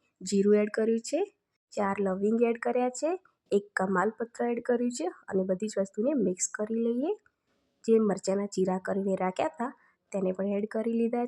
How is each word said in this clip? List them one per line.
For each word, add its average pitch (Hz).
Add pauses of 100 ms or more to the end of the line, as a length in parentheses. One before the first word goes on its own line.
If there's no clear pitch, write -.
(280)
જીરું 202
એડ 214
કર્યું 226
છે, 302 (520)
ચાર 196 (100)
લવિંગ 202
એડ 233
કર્યા 247
છે, 302 (460)
એક 202 (140)
કમાલપત્ર 196 (100)
એડ 233
કર્યું 247
છે 330 (220)
અને 190
બધી 190
જ -
વસ્તુને 208 (140)
મિક્સ 185 (100)
કરી 226
લઈએ. 254 (720)
જે 226 (140)
મરચાંના 196
ચીરા 190
કરીને 190
રાખ્યા 185
હતા 269 (400)
તેને 190
પણ 196
એડ 214
કરી 226
લીધા 240